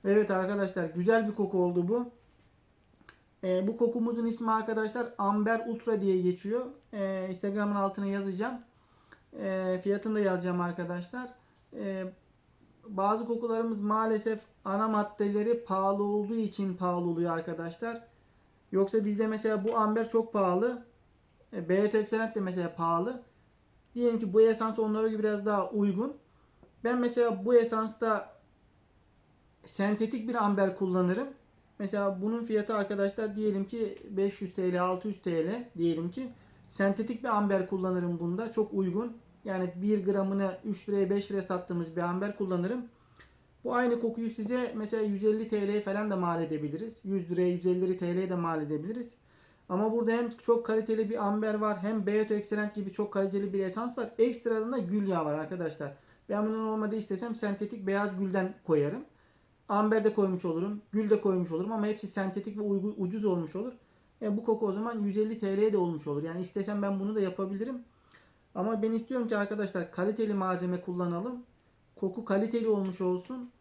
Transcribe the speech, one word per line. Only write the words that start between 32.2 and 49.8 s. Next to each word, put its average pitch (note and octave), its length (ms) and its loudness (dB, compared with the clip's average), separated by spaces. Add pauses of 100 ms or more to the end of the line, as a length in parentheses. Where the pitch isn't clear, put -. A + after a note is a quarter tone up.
bunun A3+ 220 -2
fiyatı A3 320 0
arkadaşlar G3+ 600 0
diyelim G3+ 300 0
ki A3 440 -4
beş G3 320 0
yüz F#3 120 -6
T F3+ 200 0
L, F3+ 100 2
altı F#3 240 0
yüz G3+ 140 -6
T E3 260 0
L A#3+ 300 -6
diyelim E3+ 340 0
ki. B3+ 180 -8 (400)
Sentetik G#3+ 540 0
bir A3+ 140 2
amber G3 320 2
kullanırım F3+ 500 0
bunda. F#3 320 -2
Çok G#3+ 220 0
uygun. G3 440 -2 (280)
Yani F#3 300 -2
bir G3+ 300 0
gramını G3 600 0
üç G#3 240 -6
liraya, G3 200 2
beş G3+ 220 0
liraya G3 100 -2
sattığımız F3 540 -4
bir F3+ 60 0
amber F#3 360 -2
kullanırım. F#3+ 480 -2 (800)
Bu B3 120 -2
aynı A#3+ 240 2
kokuyu A3+ 300 -2
size A#3 460 -2
mesela G#3+ 280 -2
yüz G3+ 220 0
elli G#3+ 220 2
T G#3 200 0
L'ye G#3 140 0
falan G#3 300 -2
da F#3+ 60 0
mal E3+ 260 0
edebiliriz. D#3 600 -4
Yüz F#3+ 280 -2
liraya, F3+ 180 4
yüz F3+ 160 -2
elli F3+ 320 2
T F3 180 -2
L'ye F#3 140 0
de F3+ 60 0
mal E3 260 0
edebiliriz. E3 500 -4 (580)
Ama G#3 220 2